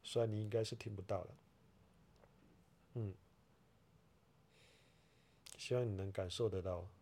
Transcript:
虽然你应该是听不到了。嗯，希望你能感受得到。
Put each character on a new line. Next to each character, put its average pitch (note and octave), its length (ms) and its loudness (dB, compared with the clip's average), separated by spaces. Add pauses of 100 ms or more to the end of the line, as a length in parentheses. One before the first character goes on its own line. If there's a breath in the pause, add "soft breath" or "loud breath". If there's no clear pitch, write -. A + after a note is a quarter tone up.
虽 - 180 2
然 A2+ 100 4
你 G#2+ 120 0
应 G#2+ 80 -2
该 A2+ 120 4
是 A2+ 140 -2
听 A2 180 -6
不 G2 60 -6
到 F#2 240 -2
了。 - 100 -12 (1600)
嗯， G#2+ 220 -2 (2500 loud breath)
希 - 180 0
望 B2 120 4
你 G#2+ 80 2
能 G2 180 -2
感 F#2+ 180 0
受 A#2 160 2
得 G2 140 0
到。 F2+ 260 -2 (160)